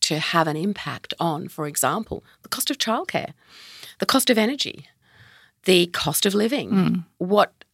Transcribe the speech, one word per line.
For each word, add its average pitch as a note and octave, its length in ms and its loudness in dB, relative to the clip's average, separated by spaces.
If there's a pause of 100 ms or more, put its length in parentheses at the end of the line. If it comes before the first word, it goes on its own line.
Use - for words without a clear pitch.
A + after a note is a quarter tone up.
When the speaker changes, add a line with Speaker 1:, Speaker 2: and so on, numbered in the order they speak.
Speaker 1:
to D3+ 180 0
have D#3+ 300 2
an D3+ 80 -2
impact E3 640 -6
on, D#3+ 280 -2
for D3+ 180 -8
example, D3 580 -2 (180)
the - 60 -20
cost - 220 -4
of C#4+ 80 -6
childcare, A#3+ 540 -2 (680)
the F#3+ 60 -2
cost - 220 2
of F3+ 80 4
energy, A3+ 520 -2 (760)
the F3 220 6
cost - 400 -2
of G3 80 2
living? G#3 360 0
Speaker 2:
Mm. F3+ 340 2 (140)
Speaker 1:
What G3 340 2 (220)